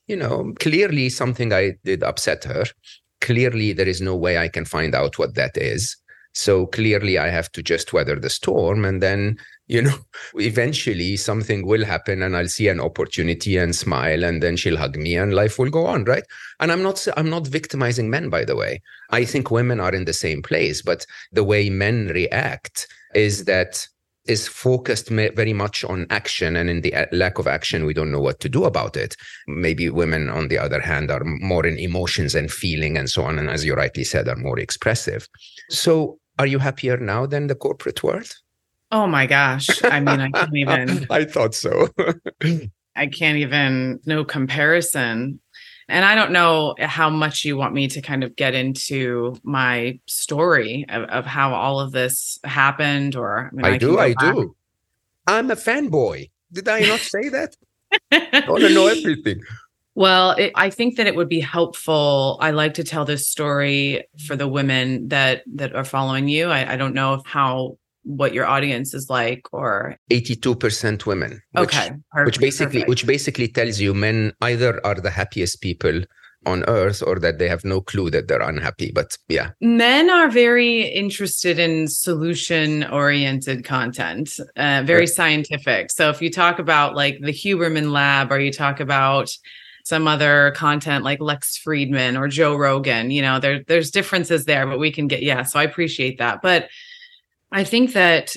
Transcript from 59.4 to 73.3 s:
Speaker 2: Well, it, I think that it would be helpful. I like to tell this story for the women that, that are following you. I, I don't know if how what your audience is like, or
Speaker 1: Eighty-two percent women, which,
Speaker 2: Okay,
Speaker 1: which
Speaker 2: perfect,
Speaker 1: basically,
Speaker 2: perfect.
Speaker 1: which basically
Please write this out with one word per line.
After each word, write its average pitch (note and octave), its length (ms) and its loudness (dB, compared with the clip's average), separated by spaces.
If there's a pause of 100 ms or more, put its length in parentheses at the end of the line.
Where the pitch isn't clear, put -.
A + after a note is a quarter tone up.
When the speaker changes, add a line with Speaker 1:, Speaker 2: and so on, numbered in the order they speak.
Speaker 2:
Well, F#3 360 6
it, - 240 0
I F#3+ 140 2
think A#3+ 280 -2
that A3 80 2
it G3 100 2
would E3 140 0
be D#3+ 120 0
helpful. D3 1000 0
I D#3 100 2
like D3+ 240 0
to E3 80 -4
tell D3+ 220 -4
this C#3+ 220 -2
story C#3+ 800 0 (180)
for D3+ 100 -6
the C#3+ 120 -2
women C3 640 0
that, C3+ 340 2 (120)
that C#3 200 -6
are C3 100 -2
following C3+ 440 -2
you. D#3 180 0
I, C3+ 260 0
I C3 40 -4
don't C3 180 -2
know C3+ 200 0
if C3+ 100 -8
how C3 520 -2 (260)
what C#3+ 300 -2
your B2 120 0
audience C3+ 480 0
is C3+ 160 -10
like, B2 420 -2
or G#2 460 -4 (120)
Speaker 1:
Eighty-two A#2+ 460 0
percent G#2 500 -2
women, F2+ 360 -4 (120)
which, F3 160 2
Speaker 2:
Okay, C#3 200 -2
Speaker 1:
which C#3+ 120 -14 (100)
Speaker 2:
perfect, C#3+ 280 2
Speaker 1:
basically, C3+ 400 0
Speaker 2:
perfect. - 100 0
Speaker 1:
which B2 180 0
basically C3 400 0